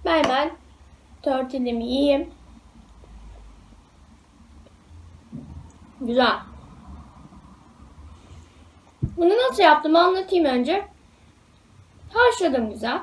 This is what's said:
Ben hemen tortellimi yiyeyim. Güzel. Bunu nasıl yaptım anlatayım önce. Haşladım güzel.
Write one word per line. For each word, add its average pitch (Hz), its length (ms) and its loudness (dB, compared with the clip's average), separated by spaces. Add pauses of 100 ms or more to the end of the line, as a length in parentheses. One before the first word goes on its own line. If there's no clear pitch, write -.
Ben 330 180 2
hemen 269 280 0 (720)
tortellimi 254 600 -4
yiyeyim. 277 440 0 (3750)
Güzel. 240 340 2 (2750)
Bunu 349 160 4 (160)
nasıl 453 140 0
yaptım 311 320 4
anlatayım 370 500 2
önce. 277 400 -2 (1300)
Haşladım 349 560 2
güzel. 226 340 -6